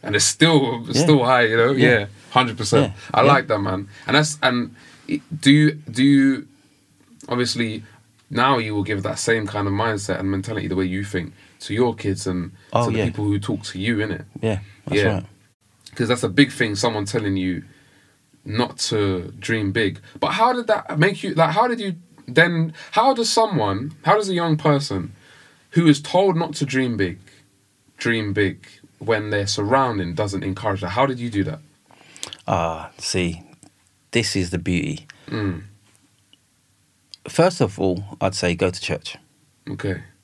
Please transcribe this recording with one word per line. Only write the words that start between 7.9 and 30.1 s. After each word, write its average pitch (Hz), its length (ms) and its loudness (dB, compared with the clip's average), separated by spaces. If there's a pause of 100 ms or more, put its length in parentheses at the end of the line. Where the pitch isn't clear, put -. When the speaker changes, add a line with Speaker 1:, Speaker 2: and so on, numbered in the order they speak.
Speaker 1:
now 127 300 2
you 107 160 -4
will 101 80 0
give 101 200 -4
that 101 140 -6
same 113 300 0
kind 101 200 -4
of 98 60 -2
mindset 101 460 -2
and 98 100 -4
mentality, 98 380 -4
the 90 80 -4
way 95 100 0
you 92 180 -4
think, 92 300 -6 (280)
to - 120 -8
your 117 220 0
kids - 320 -4
and 90 240 -4 (200)
Speaker 2:
Oh, 117 140 2
Speaker 1:
to 117 60 0
the 110 80 0
Speaker 2:
yeah. 101 60 0
Speaker 1:
people 104 200 -4
who 101 140 0
talk - 240 -6
to - 160 -10
you, 110 180 -2
innit? 101 260 -4 (180)
Speaker 2:
Yeah, 107 180 -2 (260)
that's - 160 0
Speaker 1:
Yeah. 113 140 4
Speaker 2:
right. 90 100 -6 (680)
Speaker 1:
'Cause 120 120 -2
that's 120 160 0
a 110 60 0
big 127 220 6
thing, 107 240 -2
someone 107 300 -2
telling 101 300 -2
you 92 280 -2 (800)
not 117 320 -4
to 95 640 -2
dream 107 340 -2
big. 101 260 -2 (220)
But - 120 0
how 233 200 2
did 240 140 -4
that - 320 -2
make 196 240 2
you, 190 100 -4
like, 160 160 4
how 165 180 2
did 240 140 -2
you 196 140 -4 (320)
then, 160 440 2 (200)
how 247 240 4
does 226 140 -2
someone, 143 640 0 (100)
how 180 120 4
does 208 140 -2
a 185 40 0
young 170 240 2
person 143 540 0 (600)
who 170 160 4
is 147 120 6
told 180 380 2
not 165 180 -4
to 143 100 -2
dream 131 320 -2
big, 92 200 -2 (800)
dream 110 340 -2
big 98 340 0 (340)
when 107 320 0
their 101 160 0
surrounding 104 680 0